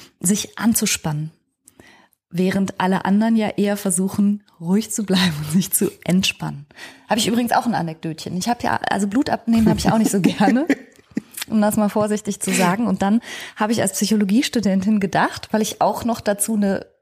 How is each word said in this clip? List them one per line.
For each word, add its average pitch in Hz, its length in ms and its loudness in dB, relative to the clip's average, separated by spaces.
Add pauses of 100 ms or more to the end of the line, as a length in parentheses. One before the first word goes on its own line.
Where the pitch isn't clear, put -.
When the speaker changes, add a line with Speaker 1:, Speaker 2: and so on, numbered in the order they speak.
(180)
Speaker 1:
sich - 400 0
anzuspannen. 160 720 0 (1000)
Während 185 500 -2
alle 185 240 2
anderen 220 320 4
ja 214 140 2
eher 202 260 0
versuchen, 196 640 0 (180)
ruhig 190 300 0
zu 220 140 -4
bleiben 185 340 2
und 151 140 -6
sich 175 200 0
zu - 180 0 (140)
entspannen. 156 640 -2 (420)
Hab 208 80 0
ich 226 120 -2
übrigens 233 240 0
auch - 140 2
ein 220 100 0
Anekdötchen. 160 600 -6
Ich 185 120 -4
hab 240 160 -4
ja, - 120 0 (140)
also 202 160 0
Blut 214 240 -2
abnehmen 226 380 2
hab - 100 4
ich - 140 0
auch 220 60 4
nicht 220 120 2
so 196 100 0
gerne, 202 460 4 (400)
Speaker 2:
<laughs> - 420 -10
Speaker 1:
um 220 120 2
das 208 160 2
mal 214 140 2
vorsichtig 208 500 -2
zu 190 120 -2
sagen. 185 360 2
Und 190 140 0
dann 202 180 4 (340)
habe 214 160 -2
ich 226 120 0
als 202 100 -2
Psychologiestudentin 208 1080 0
gedacht, 196 540 -2
weil 220 100 0
ich - 180 -6
auch 196 240 0
noch 226 160 -2
dazu 208 340 -2
eine 202 320 0 (160)